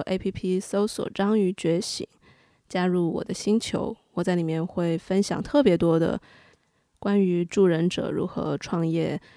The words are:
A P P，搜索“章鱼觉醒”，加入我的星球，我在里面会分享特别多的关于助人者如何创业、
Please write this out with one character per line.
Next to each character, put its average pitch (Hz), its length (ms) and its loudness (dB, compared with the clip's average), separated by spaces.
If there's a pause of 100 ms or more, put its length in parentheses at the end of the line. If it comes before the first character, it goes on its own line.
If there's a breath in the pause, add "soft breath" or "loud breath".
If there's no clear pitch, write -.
A 190 120 -2
P 190 140 -4
P， 185 280 -2
搜 202 280 -2
索 - 220 -6
“章 208 280 0
鱼 190 160 2
觉 170 280 0
醒”， - 260 -8 (640 soft breath)
加 185 180 0
入 175 240 2
我 - 120 -4
的 - 100 -8
星 208 260 0
球， - 360 -4 (180)
我 175 100 -4
在 180 120 0
里 175 80 0
面 160 220 -2
会 170 320 -2
分 190 240 0
享 - 200 -2
特 294 220 4
别 190 120 6
多 170 240 4
的 - 220 0 (800 soft breath)
关 202 200 0
于 180 240 2
助 190 220 4
人 170 240 4
者 - 220 -4
如 151 160 -2
何 151 320 -4
创 165 280 -2
业、 160 320 -2 (180 soft breath)